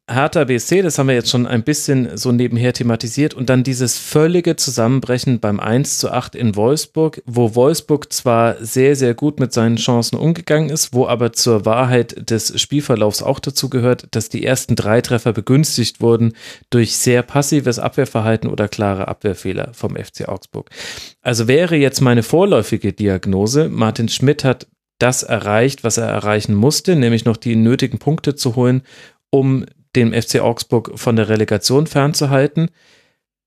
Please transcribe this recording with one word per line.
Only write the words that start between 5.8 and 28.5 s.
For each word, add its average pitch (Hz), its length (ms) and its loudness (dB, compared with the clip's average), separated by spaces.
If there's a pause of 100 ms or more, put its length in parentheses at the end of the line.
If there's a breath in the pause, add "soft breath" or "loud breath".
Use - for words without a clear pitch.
zu 107 140 -4
acht - 240 -6
in 113 180 0
Wolfsburg, 151 720 0
wo 117 300 0
Wolfsburg 147 560 2
zwar 117 520 0
sehr, 131 300 2
sehr 127 200 0
gut 147 260 -4
mit 123 120 -2
seinen 117 260 2
Chancen 120 380 0
umgegangen 156 540 0
ist, - 220 -4
wo 123 160 0
aber 117 240 0
zur 110 320 0
Wahrheit 120 680 0
des - 300 -2
Spielverlaufs 113 600 0
auch - 200 -2
dazu - 280 -6
gehört, 123 440 0
dass 110 160 -4
die - 160 -6
ersten 123 320 -2
drei 107 240 2
Treffer 120 320 0
begünstigt 127 680 0
wurden 117 340 2 (360 loud breath)
durch 120 280 2
sehr 123 260 2
passives 143 560 0
Abwehrverhalten 113 680 -2
oder 104 200 -2
klare 98 400 -4
Abwehrfehler 98 640 -6
vom 98 240 -8
F - 160 -12
C - 140 -12
Augsburg. - 440 -12 (500 loud breath)
Also 113 280 -2
wäre 165 260 2
jetzt 139 260 2
meine 120 220 4
vorläufige 120 680 2
Diagnose, 101 760 0
Martin 113 400 -2
Schmidt 147 360 0
hat 127 240 -2 (300)
das 123 240 0
erreicht, 113 600 0
was 113 120 -2
er 117 100 -2
erreichen 104 480 0
musste, 151 420 2
nämlich 117 280 2
noch 113 120 2
die 117 200 -2
nötigen 113 420 2
Punkte 147 360 -2
zu 120 220 -4